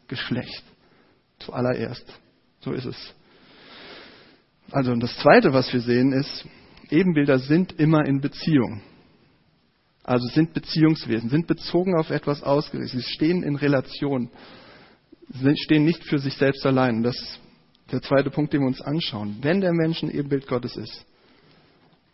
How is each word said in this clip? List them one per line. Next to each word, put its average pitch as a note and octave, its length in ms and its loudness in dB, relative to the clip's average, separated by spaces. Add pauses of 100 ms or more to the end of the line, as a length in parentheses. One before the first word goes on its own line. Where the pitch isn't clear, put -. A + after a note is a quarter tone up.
Geschlecht. - 540 -8 (760)
Zuallererst. B2 640 -6 (540)
So - 140 -8
ist C3 100 -8
es. - 300 -12 (1600)
Also, B2 200 0
und A#2+ 80 0
das B2 200 -4
Zweite, F3 340 8
was C3 180 2
wir B2 80 2
sehen, A#2+ 320 4
ist, C3+ 340 -4 (440)
Ebenbilder D3 500 4
sind D#3 400 0
immer D#3 260 4
in C3+ 140 2
Beziehung. C3 640 0 (1200)
Also B2 260 -2
sind E3 240 0
Beziehungswesen, C3 760 0
sind D#3+ 160 0
bezogen F3+ 500 -2
auf D#3+ 140 0
etwas C#3+ 320 -4
ausgerichtet. C3 600 -2
Sie - 120 -10
stehen E3+ 300 0
in D3 120 -4
Relation, C#3 760 -2 (1000)
sind, C#3 300 2
stehen D3+ 260 4
nicht E3+ 180 0
für D#3 140 -2
sich C3+ 160 -4
selbst C3+ 320 0
allein. C3 320 2
Und A2+ 60 0
das B2 120 0
ist - 240 -16 (520)
der B2+ 100 -4
zweite C#3 300 2
Punkt, D3+ 200 -2
den C#3+ 100 2
wir C3 60 2
uns C3 140 -4
anschauen. G#2+ 600 -6
Wenn E3+ 200 0
der F3+ 100 0
Mensch E3 300 0
ein D3 80 -4
Ebenbild C#3+ 380 -4
Gottes B2 300 -4
ist, - 280 -14 (1080)